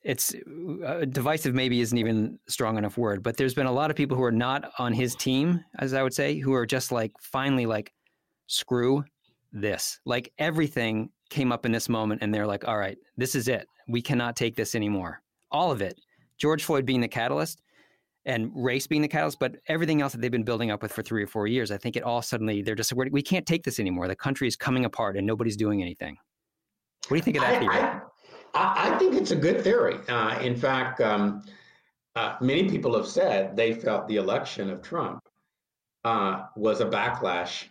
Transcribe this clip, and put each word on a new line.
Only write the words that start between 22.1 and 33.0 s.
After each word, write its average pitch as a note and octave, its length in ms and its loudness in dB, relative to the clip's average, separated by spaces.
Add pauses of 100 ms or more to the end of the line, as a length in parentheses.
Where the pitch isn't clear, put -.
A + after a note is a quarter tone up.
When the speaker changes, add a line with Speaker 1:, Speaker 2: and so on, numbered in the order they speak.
Speaker 1:
suddenly, G#2+ 400 -2
they're G#2+ 120 -2
just, G#2+ 180 -2
"We're, C3 180 0
we C#3+ 100 4
can't F3 240 0
take E3 180 0
this A#2+ 160 -4
anymore. F2+ 280 0
The F#2+ 80 -2
country C3+ 320 -2
is A2 80 0
coming B2+ 300 0
apart G2+ 300 -2
and G2 120 0
nobody's A2 300 0
doing G#2+ 240 2
anything." F2 360 -8 (880)
What - 20 -18
do C#3 80 2
you E3 40 2
think - 160 0
of - 60 2
that - 120 4
Speaker 2:
I, - 40 2
Speaker 1:
theory? - 160 2
Speaker 2:
I, - 260 0 (520)
I, - 400 2
I - 60 0
think F#4 160 4
it's F#3+ 160 2
a E3 40 4
good D3+ 280 2
theory. A3+ 340 4 (120)
Uh, A#2 300 0
in B2 160 0
fact, B2+ 460 0
um, G2+ 400 2 (760)
uh, A2 260 -2
many D3 280 4
people A#2 260 0
have - 120 2